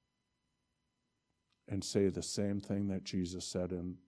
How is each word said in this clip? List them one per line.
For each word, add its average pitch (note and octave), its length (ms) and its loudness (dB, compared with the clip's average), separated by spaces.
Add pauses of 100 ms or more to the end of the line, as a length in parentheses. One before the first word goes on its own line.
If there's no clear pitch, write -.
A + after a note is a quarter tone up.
(1700)
and G2 160 -2
say G2+ 240 6
the F2 140 0
same G2+ 380 0
thing G2+ 280 0
that F#2+ 160 -2
Jesus F2+ 420 -2
said F2+ 240 -2
in F2+ 260 -4 (120)